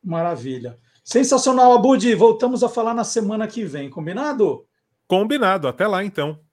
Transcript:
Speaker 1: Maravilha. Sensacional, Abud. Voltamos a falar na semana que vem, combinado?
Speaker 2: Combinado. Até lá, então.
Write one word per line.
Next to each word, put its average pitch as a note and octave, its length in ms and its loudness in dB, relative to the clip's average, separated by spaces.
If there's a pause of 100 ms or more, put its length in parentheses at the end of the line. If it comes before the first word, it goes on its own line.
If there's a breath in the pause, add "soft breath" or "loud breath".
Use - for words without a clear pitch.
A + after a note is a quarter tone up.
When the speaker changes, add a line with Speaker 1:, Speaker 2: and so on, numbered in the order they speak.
Speaker 1:
Maravilha. C3+ 760 -8 (240)
Sensacional, B3+ 680 4
Abud. A#3+ 420 4
Voltamos A3+ 480 2
a A3+ 60 0
falar A3+ 240 -4
na A#3 100 -4
semana G#3+ 440 -4
que A3 180 -10
vem, C#3 240 -10
combinado? G3 800 -4 (400)
Speaker 2:
Combinado. G3 600 0
Até F3+ 200 -2
lá, G3 160 -2
então. D#3 360 -8 (120)